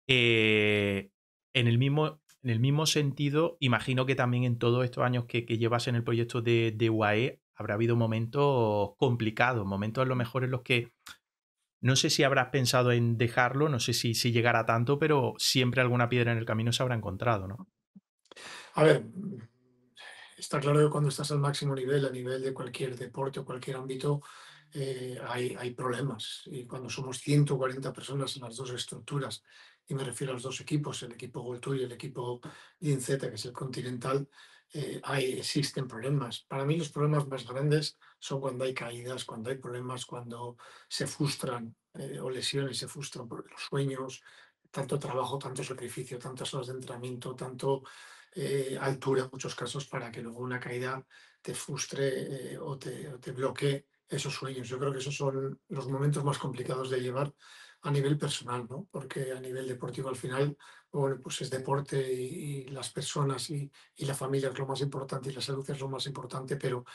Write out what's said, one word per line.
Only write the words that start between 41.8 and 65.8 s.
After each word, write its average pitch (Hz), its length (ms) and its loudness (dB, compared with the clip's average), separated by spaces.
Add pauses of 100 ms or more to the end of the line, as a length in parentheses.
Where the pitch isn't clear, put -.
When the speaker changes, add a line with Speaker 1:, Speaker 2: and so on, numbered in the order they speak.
Speaker 2:
eh, 139 260 -10
o 127 100 -4
lesiones, 127 480 -2
se 127 80 -6
frustran 127 400 -10
por - 240 -12
los - 120 -14
sueños, 131 600 -4 (480)
tanto 135 260 -2
trabajo, 131 440 -2
tanto - 240 -6
sacrificio, 123 560 -8
tantas 131 340 -8
horas 127 140 -4
de 131 60 -8
entrenamiento, 127 600 -8
tanto, 131 480 -2 (540)
eh, 135 440 -2
altura 135 440 0
en 131 80 -8
muchos 135 240 -8
casos 139 300 -6
para 120 260 -8
que 120 100 -10
luego 117 160 -10
una 123 220 -4
caída 127 440 -6 (380)
te 147 100 -8
frustre, - 1000 -4
eh, - 60 -8
o 139 200 -6
te, 127 300 -8
o - 100 -12
te - 140 -10
bloquee 135 540 0 (220)
esos 143 260 -4
sueños. 127 340 -8
Yo 127 100 -6
creo 139 140 0
que 135 60 -6
esos 139 180 -4
son 135 500 -2
los 131 220 -6
momentos 143 340 2
más 139 160 0
complicados 127 520 -4
de 131 100 0
llevar 127 340 -2 (480)
a 147 80 -2
nivel 143 280 4
personal, 123 500 -4
¿no? 139 220 -10
Porque 135 420 -6
a 127 80 -8
nivel 131 260 -6
deportivo 131 440 -6
al - 60 -4
final, 135 380 0 (380)
bueno, 135 300 0
pues - 180 -8
es 127 80 -4
deporte 135 640 -2
y, 139 540 -6
y - 20 -14
las 135 220 -8
personas 139 580 -2
y, 143 240 -6 (240)
y - 80 -6
la 139 80 -2
familia 135 380 0
es 127 80 -6
lo 143 80 -4
más 135 160 -4
importante 135 480 -4
y - 20 -6
la - 80 -10
salud 135 300 -4
es 139 100 -6